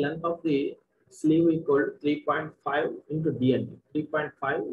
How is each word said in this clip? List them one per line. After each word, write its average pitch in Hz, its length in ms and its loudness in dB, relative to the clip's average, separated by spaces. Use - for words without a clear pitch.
length 160 260 -4
of 170 80 -4
the 143 120 2
sleeve 160 360 4
equal 143 320 2
to - 140 -6
three 147 160 0
point 151 240 -2
five 147 220 0
into 156 180 0
D 127 160 6
అండి, - 180 -6
three 151 240 -4
point 147 200 -4
five 147 180 -2